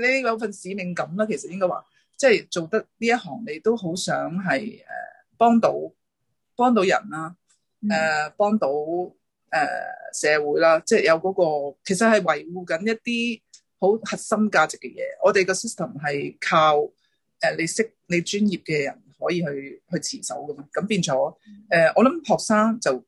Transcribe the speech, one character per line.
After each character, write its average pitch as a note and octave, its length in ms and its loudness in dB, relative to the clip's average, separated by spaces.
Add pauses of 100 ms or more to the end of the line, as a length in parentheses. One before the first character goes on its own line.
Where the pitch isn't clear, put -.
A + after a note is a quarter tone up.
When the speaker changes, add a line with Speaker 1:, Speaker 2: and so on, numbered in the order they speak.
(160)
Speaker 1:
你 C4+ 40 0
有 A#3 160 0
份 A3 160 -6
使 F#3+ 220 -10
命 F3+ 180 -6
感 D#3 220 -6
啦。 G#3+ 100 0
其 G#3+ 140 -4
實 - 100 -12
應 F#3+ 120 -10
該 F#3 80 2
話， - 160 -8 (320)
即 C#4 100 2
係 G3 240 4
做 E3+ 160 -4
得 A2+ 140 -2
呢 - 260 -8
一 A#3 60 2
行， C#3+ 340 -4
你 D#3 140 -10
都 A3+ 160 0
好 F3+ 180 -6
想 F3+ 220 -4 (260)
係， C#3+ 420 -4
呃， - 100 -16 (420)
幫 A#3 240 6
到， D3+ 120 4 (840)
幫 B3 180 4
到 G3+ 80 4
人 F#3+ 80 2 (200)
啦， D#3+ 260 -10 (440)
Speaker 2:
嗯。 G#3 100 -2
Speaker 1:
呃， D#3 400 0
幫 G#3 280 2
到， - 100 0 (840)
呃， - 100 0 (520)
社 - 160 -2 (160)
會 D3 140 0
啦， D#3+ 260 6
即 A3+ 120 2
係 - 80 4
有 D#3+ 100 6
嗰 F3+ 180 0
個， D3+ 520 -2
其 G3 100 -2
實 A3+ 160 2
係 G#3+ 100 4
維 D#3+ 320 -2
護 F3+ 140 -10
緊 E3 140 -2
一 G#3+ 100 -2
啲 A#3 500 -4 (380)
好 F#3 100 2 (140)
核 - 140 -6
心 G#3+ 340 0
價 D#3+ 160 4
值 - 120 -6
嘅 A#2+ 140 -14
嘢。 A#2 100 -10 (220)
我 G3+ 80 6
哋 F#3+ 140 4
個 - 60 0
system E3 480 -6
係 C#3+ 400 -6
靠， D#3 400 4 (600)
呃， D#3+ 160 0
你 D#3+ 120 -4
識， - 260 -4 (140)
你 F3 120 0
專 G3+ 220 -2
業 F#3+ 220 0
嘅 D3+ 180 -2
人 C3+ 200 -6 (140)
可 D3+ 140 -4
以 F3 120 -2
去， C#3 380 -8 (120)
去 D#3+ 80 -2
持 - 240 -10
守 - 100 -8 (120)
㗎 D3 100 -10
嘛。 C#3+ 160 -16
咁 D#3 140 -4
變 G#3 140 0
咗， D#3+ 140 0 (560)
呃， E3 240 4
我 G#3 100 4
諗 D#4 220 0
學 F3+ 180 2
生 A3 360 2
就 D3+ 100 -2 (180)